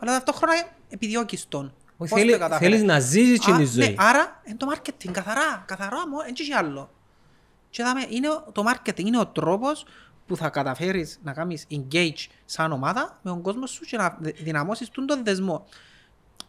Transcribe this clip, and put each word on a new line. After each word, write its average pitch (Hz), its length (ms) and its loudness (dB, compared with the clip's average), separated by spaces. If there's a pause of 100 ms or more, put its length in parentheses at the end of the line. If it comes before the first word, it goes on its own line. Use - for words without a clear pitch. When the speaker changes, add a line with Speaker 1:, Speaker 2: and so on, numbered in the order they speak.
Speaker 1:
αλλά 240 120 -2
ταυτόχρονα 285 420 0 (340)
επιδιώκεις 214 600 -4
τον. 139 240 -8 (240)
Speaker 2:
Όχι, 165 140 -8
Speaker 1:
Πώς 202 100 4
Speaker 2:
θέλει-, 233 120 6
Speaker 1:
το 214 60 6
κατάφερε; 165 320 4
Speaker 2:
θέλεις 214 160 6
να 156 140 6
ζήσεις 214 400 6
την 190 140 6
Speaker 1:
Α, 156 100 6
Speaker 2:
ζωή. 127 240 4
Speaker 1:
ναι, 208 80 0
άρα, 247 480 4
είναι 220 120 -12
το 269 180 -6
marketing, - 380 -12
καθαρά, 208 540 -2
καθαρά 202 420 -6
μου, 277 80 -8 (100)
εν 240 80 -12
και 285 240 -6
άλλο. 143 320 -4 (800)
Και - 120 -6
δάμε, 254 260 0
είναι 254 200 -2
ο, 311 240 -2
το 208 200 -2
marketing, - 320 -4
είναι 240 140 2
ο 208 80 2
τρόπος 220 580 -2 (420)
που 180 100 -4
θα 156 120 -4
καταφέρεις 151 760 -4
να 147 100 -10
κάνεις 160 380 -8
engage 151 560 -2 (180)
σαν 160 280 -2
ομάδα 175 500 -4
με 185 80 -8
τον 175 120 -8
κόσμο 220 240 -4
σου - 180 -14
και 262 120 -8
να 180 240 0
δ-, 156 220 -6
δυναμώσεις 160 480 -4
τον, 269 160 -8
τον 269 180 -2
δεσμό. 190 400 -2 (840)